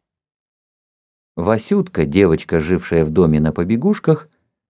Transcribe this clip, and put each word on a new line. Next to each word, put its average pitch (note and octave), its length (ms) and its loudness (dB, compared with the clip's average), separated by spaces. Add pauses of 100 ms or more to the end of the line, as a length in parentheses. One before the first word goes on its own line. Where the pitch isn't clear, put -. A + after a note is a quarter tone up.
(1400)
Васютка, G#2+ 720 -2
девочка, E2 540 2
жившая E2 440 0
в D#2 60 -2
доме D#2+ 300 2
на D#2 120 0
побегушках, C#3+ 760 -2 (420)